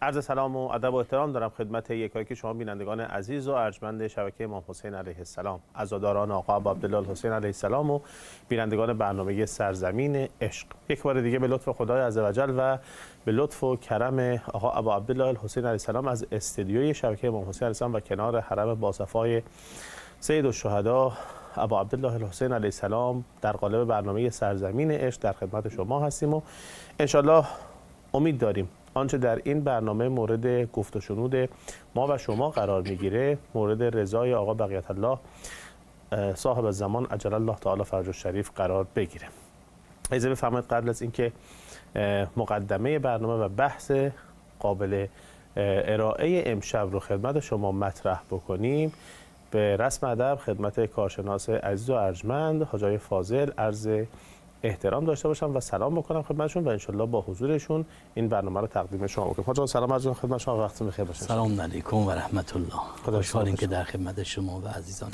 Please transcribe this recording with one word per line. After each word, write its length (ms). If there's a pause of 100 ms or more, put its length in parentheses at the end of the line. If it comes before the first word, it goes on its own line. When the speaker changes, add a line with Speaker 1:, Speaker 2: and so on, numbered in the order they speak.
Speaker 1:
عرض 220
سلام 320
و 120
ادب 260
و 20
احترام 360
دارم 260
خدمت 320
یکایی 340
که 100
شما 180
بینندگان 480
عزیز 480
و 40
ارجمند 540
شبکهٔ 380
امام 240
حسین 260
علیه 240
السلام، 420 (160)
عزاداران 540
آقا 260
ابو 140
عبدالله 260
الحسین 360
علیه 160
السلام 420
و 100 (480)
بینندگان 500
برنامهٔ 480
سرزمین 840 (120)
عشق. 260 (220)
یک 140
بار 180
دیگه 180
به 80
لطف 220
خدای 340
عزوجل 560
و 200 (460)
به 80
لطف 320
و 120
کرم 640 (120)
آقا 180
ابو 220
عبدالله 340
الحسین 360
علیه 100
السلام 360
از 240
استدیوی 640
شبکهٔ 340
امام 200
حسین 140
علیه 80
السلام 240
و 60
کنار 400
حرم 340
باصفای 680 (800)
سید 260
الشهدا 680 (440)
ابو 200
عبدالله 380
الحسین 380
علیه 140
السلام 580 (160)
در 120
قالب 320
برنامهٔ 460
سرزمین 600
عشق 300
در 120
خدمت 360
شما 320
هستیم 340
و 60 (600)
انشالله 440 (680)
امید 240
داریم 300 (260)
آنچه 240
در 260
این 160
برنامه 480
مورد 640
گفت 240
و 40
شنود 480 (460)
ما 200
و 40
شما 320
قرار 320
می‌گیره 560 (160)
مورد 420
رضای 380
آقا 200
بقیت 360
الله، 280 (960)
اه، 220
صاحب 300
الزمان 420
عجل 280
الله 200
تعالی 300
فرج 220
الشریف 500
قرار 300 (100)
بگیره. 300 (840)
اجازه 200
بفرمایید 380
قبل 200
از 140
اینکه، 300 (640)
اه، 320 (100)
مقدمهٔ 640
برنامه 460
و 40
بحث 440 (640)
قابل، 360
اه، 120 (840)
ارائهٔ 540
امشب 460
رو 80
خدمت 400
شما 320
مطرح 580
بکنیم، 600 (600)
به 240
رسم 300
ادب 400
خدمت 400
کارشناس 640
عزیز 400
و 40
ارجمند 680
حاج 220
آقای 140
فاضل 600
عرض 300 (760)
احترام 420
داشته 240
باشم 280
و 40
سلام 340
بکنم 280
خدمتشون 420
و 40
انشالله 380
با 140
حضورشون 640 (300)
این 140
برنامه 320
رو 60
تقدیم 400
شما 180
بکنم. 220
حاج 120
آقا 80
سلام 260
عرض 140
می‌کنم 220
خدمت 120
شما، 240
وقتتون 240
بخیر 160
باشه. 200
Speaker 2:
سلام 360
علیکم 360
و 140
رحمت 460
الله. 120 (380)
Speaker 1:
خدا 100
Speaker 2:
خوشحالیم 360
Speaker 1:
حفظتون. 160
Speaker 2:
که 60
در 100
خدمت 380
شما 380
و 80
عزیزان 460